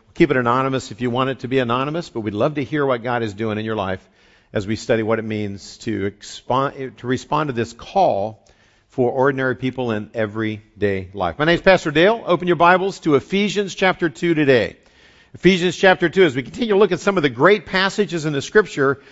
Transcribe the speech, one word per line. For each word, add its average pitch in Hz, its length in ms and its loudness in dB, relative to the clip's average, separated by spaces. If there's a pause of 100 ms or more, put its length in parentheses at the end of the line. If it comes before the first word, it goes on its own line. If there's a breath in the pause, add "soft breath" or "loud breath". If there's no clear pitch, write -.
(140)
Keep 147 180 4
it 131 40 2
anonymous 127 540 0
if 104 100 -14
you 123 100 -2
want 131 200 0
it 127 100 -6
to 127 60 -8
be 131 140 0
anonymous, 131 500 -2
but 113 120 -8
we'd 101 120 -4
love 143 220 0
to 143 80 -4
hear 147 200 -2
what 123 200 0
God 120 180 -2
is 107 100 -4
doing 107 260 -4
in 107 60 -6
your 110 120 -4
life 95 280 -4 (460 soft breath)
as 107 160 -4
we 107 100 -4
study 113 260 0
what 110 160 0
it 113 80 -6
means 104 500 -8
to 101 340 -6
expo-, 131 840 -6
to 123 100 -14
respond 147 420 -2
to 135 40 -4
this 113 220 -4
call 110 680 -2 (440 soft breath)
for 123 260 0
ordinary 131 420 0
people 127 360 -4
in 107 240 -4
everyday 104 960 -4
life. 92 260 -4
My 147 60 -2
name's 165 160 2
Pastor 180 300 4
Dale. 190 340 2
Open 175 220 -2
your 175 100 2
Bibles 180 440 2
to 156 140 0
Ephesians 190 600 -2
chapter 180 340 0
two 170 240 -2
today. 135 460 2 (560 soft breath)
Ephesians 180 420 2
chapter 185 320 4
two, 185 160 4
as 135 100 2
we 135 80 -4
continue 214 300 -4
to 190 60 4
look 190 140 4
at 165 80 -2
some 196 180 0
of 156 40 2
the 147 60 4
great 156 380 2
passages 185 580 -2
in 156 80 -2
the 139 80 -4
Scripture 143 720 0